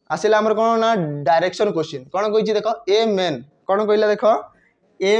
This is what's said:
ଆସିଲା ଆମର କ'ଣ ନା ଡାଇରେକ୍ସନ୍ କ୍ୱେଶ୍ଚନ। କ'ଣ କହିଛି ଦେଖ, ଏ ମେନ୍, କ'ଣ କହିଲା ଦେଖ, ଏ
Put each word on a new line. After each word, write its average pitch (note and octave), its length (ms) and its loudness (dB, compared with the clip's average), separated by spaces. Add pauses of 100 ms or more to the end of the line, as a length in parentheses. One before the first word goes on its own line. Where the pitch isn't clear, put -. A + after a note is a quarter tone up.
(100)
ଆସିଲା G#3+ 280 2
ଆମର G#3+ 160 2
କ'ଣ A3 220 2
ନା A3+ 140 2 (320)
ଡାଇରେକ୍ସନ୍ F3+ 500 0
କ୍ୱେଶ୍ଚନ। D3+ 360 -6
କ'ଣ F#3+ 200 -4
କହିଛି G#3+ 260 0
ଦେଖ, G#3 140 -2 (200)
ଏ G3+ 180 2
ମେନ୍, F#3 300 -2 (280)
କ'ଣ G3 220 0
କହିଲା G#3 220 2
ଦେଖ, G#3 160 -2 (760)
ଏ F#3+ 200 2